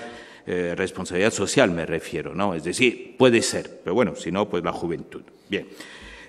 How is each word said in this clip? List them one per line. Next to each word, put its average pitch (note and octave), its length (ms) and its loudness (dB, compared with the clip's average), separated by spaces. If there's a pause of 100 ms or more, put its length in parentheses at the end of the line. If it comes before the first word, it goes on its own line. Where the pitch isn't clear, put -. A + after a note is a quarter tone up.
(480)
eh, F2+ 280 -2
responsabilidad F#2 560 0
social G#2 380 4
me E2 160 -2
refiero, D#2 480 -4
¿no? F#2 220 0
Es D#2 80 -4
decir, A2 540 0
puede A#2 260 8
ser, - 400 -6
pero E2+ 100 -2
bueno, G2 220 2
si E2+ 160 -8
no, G2 180 0
pues F2 140 -2
la E2+ 100 -2
juventud. E2 480 -6 (260)
Bien. F#2+ 200 -6 (600)